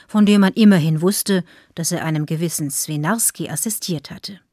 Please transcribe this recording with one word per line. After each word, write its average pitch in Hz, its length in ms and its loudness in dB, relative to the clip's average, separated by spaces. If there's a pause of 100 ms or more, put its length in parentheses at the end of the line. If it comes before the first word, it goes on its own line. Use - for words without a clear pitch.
von 214 180 4
dem 208 160 6
man 190 120 4
immerhin 165 500 4
wusste, 190 400 0 (320)
dass 165 160 -6
er 175 120 -4
einem 156 220 -2
gewissen 160 460 -4
Swinarski 156 760 -4
assistiert - 640 -6
hatte. 190 300 -16 (140)